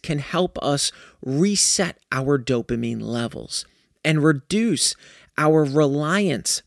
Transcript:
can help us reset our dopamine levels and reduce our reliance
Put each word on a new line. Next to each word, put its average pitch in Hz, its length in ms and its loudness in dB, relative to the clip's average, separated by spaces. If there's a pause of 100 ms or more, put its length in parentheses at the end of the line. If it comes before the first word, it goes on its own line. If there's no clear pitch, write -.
can 151 160 -4
help 175 420 -2
us 143 320 0 (320)
reset 175 760 2 (140)
our 135 260 2
dopamine 117 640 -2
levels 113 640 -6 (400)
and 156 180 2
reduce 160 720 0 (440)
our 156 260 4
reliance 147 1040 0